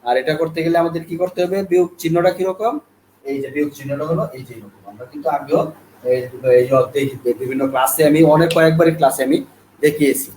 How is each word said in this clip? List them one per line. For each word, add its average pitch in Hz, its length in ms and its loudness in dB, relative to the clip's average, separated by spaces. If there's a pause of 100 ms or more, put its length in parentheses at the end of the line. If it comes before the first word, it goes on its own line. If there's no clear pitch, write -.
আর 123 140 0
এটা 151 180 -2
করতে 165 280 -4
গেলে 165 200 0
আমাদের 165 220 -4
কি 170 160 -10
করতে 180 200 -4
হবে? 180 220 -2
বিয়োগ 180 240 2 (140)
চিহ্নটা 170 360 2
কিরকম? 190 360 -2 (500)
এই 139 180 -6
যে 135 140 -8
বিয়োগ 147 220 -2
চিহ্নটা 139 280 -8
হলো 160 180 -2 (100)
এই 131 140 -16
যে - 60 -20
এরকম। - 280 -20 (100)
আমরা 123 140 -18
কিন্তু 151 240 -8
আগেও 143 320 -2 (420)
এই, 127 160 0 (400)
এই 123 120 2
অধ্যায় 135 360 0 (340)
বিভিন্ন 135 300 -4
ক্লাসে - 380 -2
আমি 151 100 4 (160)
অনেক 165 200 4
কয়েকবারই 160 400 4
ক্লাসে 139 280 0
আমি 139 140 0 (440)
দেখিয়েছি। 147 560 0